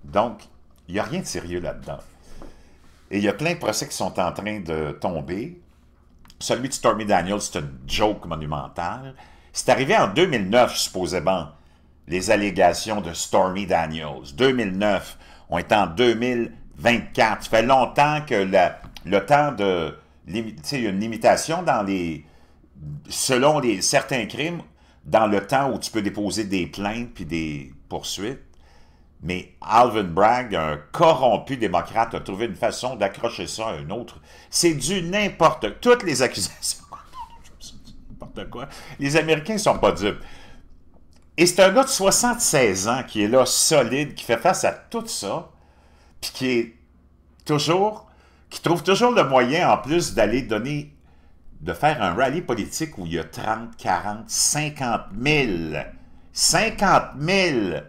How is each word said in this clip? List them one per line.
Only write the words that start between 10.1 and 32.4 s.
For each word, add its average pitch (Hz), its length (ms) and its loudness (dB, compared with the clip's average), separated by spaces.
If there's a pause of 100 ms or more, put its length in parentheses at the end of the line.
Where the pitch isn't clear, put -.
mille 113 200 -2
neuf, 117 300 4
supposément, 87 720 -2 (580)
les 92 240 -2
allégations 101 680 2
de 82 120 -8
Stormy 95 540 0
Daniels. 80 680 -4
Deux 127 180 2
mille 110 240 -2
neuf, 98 420 -2 (320)
on 80 100 -2
est 87 120 -2
en 113 140 6
deux 110 300 4
mille 117 360 -2 (240)
vingt-quatre. 110 680 0
Ça - 60 -12
fait 113 120 4
longtemps 135 640 2
que 131 80 -4
la, 95 480 4 (240)
le 95 200 2
temps 147 260 4
de 92 440 0 (300)
limi-, 107 300 -6
tu 73 80 -18
sais, - 140 -6
il 120 80 -2
y - 20 0
a - 20 0
une 95 100 -2
limitation 113 640 2
dans 139 220 0
les... 87 420 -4 (840)
Selon 139 500 2
les, 110 240 0
certains 135 420 0
crimes, 151 380 -6 (420)
dans 110 220 4
le 101 180 0
temps 135 260 0
où 101 60 -6
tu - 140 -8
peux 110 100 -2
déposer 101 440 -4
des 92 200 -2
plaintes 110 480 -8
puis 92 120 -12
des 76 480 -6 (160)
poursuites. 98 520 -8 (800)
Mais 90 400 -8
Alvin 110 420 4
Bragg, 104 520 2
un 78 240 -2 (140)
corrompu 135 640 2
démocrate, 101 580 -2
a 76 60 -6
trouvé 101 240 -6